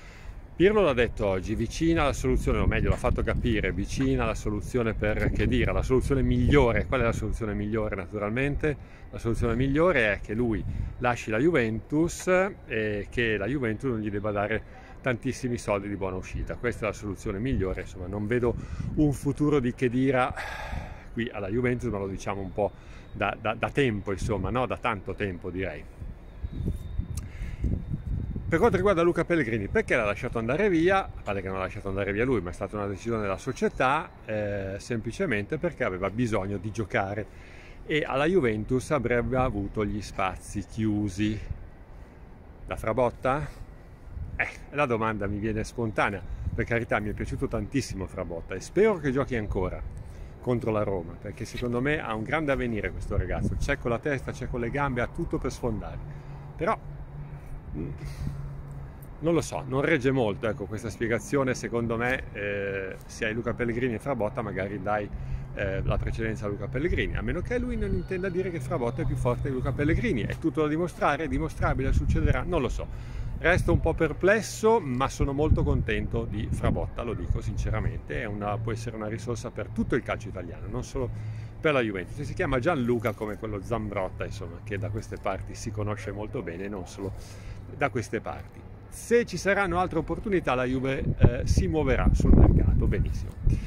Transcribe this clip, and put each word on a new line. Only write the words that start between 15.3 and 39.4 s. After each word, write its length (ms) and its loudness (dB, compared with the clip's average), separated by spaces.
soldi 300 0
di 80 -4
buona 220 -2
uscita. 400 -6
Questa 280 -2
è 40 2
la 40 -2
soluzione 460 -4
migliore, 420 0
insomma, 240 -10
non 220 -4
vedo 260 4
un 180 4
futuro 460 2
di 140 0
Khedira 580 4
qui 180 -2
alla 180 -4
Juventus, 400 0
ma 80 -2
lo 100 -2
diciamo 320 -4
un 140 -6
po' 180 2
da, 260 0
da, 160 -2
da 160 0
tempo, 400 2
insomma, 400 0
no? 160 0
Da 100 -2
tanto 380 -2
tempo, 340 -4
direi. 340 -4
Per 80 4
quanto 160 4
riguarda 260 4
Luca 220 4
Pellegrini, 460 0
perché 260 2
l'ha 80 4
lasciato 340 -2
andare 300 0
via? 380 4
A 40 -12
parte 160 -2
che 80 -6
non 80 -4
l'ha 80 -2
lasciato 240 -4
andare 240 0
via 140 2
lui, 160 2
ma 80 -4
è 40 -6
stata 220 -6
una 100 -2
decisione 360 -2
della 160 0
società, 720 0
eh, 520 -4
semplicemente 800 -2
perché 280 -2
aveva 240 0
bisogno 480 0
di 120 -6
giocare 560 -2
e 200 0
alla 200 2
Juventus 640 2
avrebbe 460 2
avuto 480 0